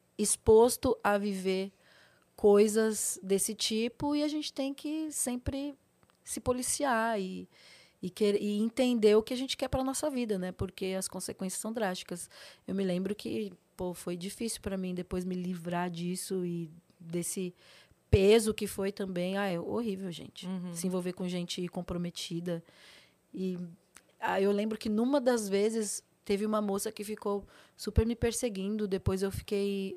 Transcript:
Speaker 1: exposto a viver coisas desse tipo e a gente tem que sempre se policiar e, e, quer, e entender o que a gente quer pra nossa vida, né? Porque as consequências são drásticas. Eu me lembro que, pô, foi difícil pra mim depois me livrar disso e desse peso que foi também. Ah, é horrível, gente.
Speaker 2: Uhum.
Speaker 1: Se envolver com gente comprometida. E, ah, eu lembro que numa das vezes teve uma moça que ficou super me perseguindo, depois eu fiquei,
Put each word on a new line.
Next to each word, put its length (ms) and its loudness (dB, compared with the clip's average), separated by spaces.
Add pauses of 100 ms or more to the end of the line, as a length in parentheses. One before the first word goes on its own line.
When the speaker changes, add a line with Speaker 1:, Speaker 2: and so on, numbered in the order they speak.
(180)
Speaker 1:
exposto 840 6
a 140 4
viver 560 -2 (640)
coisas 840 6
desse 320 0
tipo 600 0
e 80 2
a 60 2
gente 240 -4
tem 220 -4
que 380 -4
sempre 640 -4 (500)
se 160 -8
policiar 800 0
e, 280 -6 (540)
e, 80 -6
quer, 300 2
e 200 0
entender 560 4
o 60 8
que 120 -8
a 20 0
gente 200 -4
quer 120 -4
pra 160 -2
nossa 260 -2
vida, 280 -2
né? 140 -4
Porque 460 -4
as 100 -4
consequências 520 -8
são 120 -6
drásticas. 560 -4 (380)
Eu 80 -6
me 100 0
lembro 300 -2
que, 380 -6 (240)
pô, 180 -6
foi 220 -8
difícil 440 -6
pra 160 -6
mim 180 -4
depois 300 -6
me 120 -4
livrar 520 -4
disso 560 -4
e 240 -4 (300)
desse 560 -6 (560)
peso 440 8
que 120 -4
foi 260 -2
também. 440 -2
Ah, 120 0
é 100 -2
horrível, 540 -4
gente. 340 -14
Speaker 2:
Uhum. 280 -6
Speaker 1:
Se 120 -4
envolver 260 -2
com 160 -6
gente 400 -4
comprometida. 920 -6 (720)
E, 240 -4 (600)
ah, 200 0
eu 120 4
lembro 260 -2
que 100 -6
numa 320 2
das 280 2
vezes 540 0 (260)
teve 160 0
uma 160 2
moça 320 -2
que 120 -10
ficou 380 -4 (320)
super 300 2
me 100 2
perseguindo, 720 -2
depois 360 0
eu 80 0
fiquei, 680 -2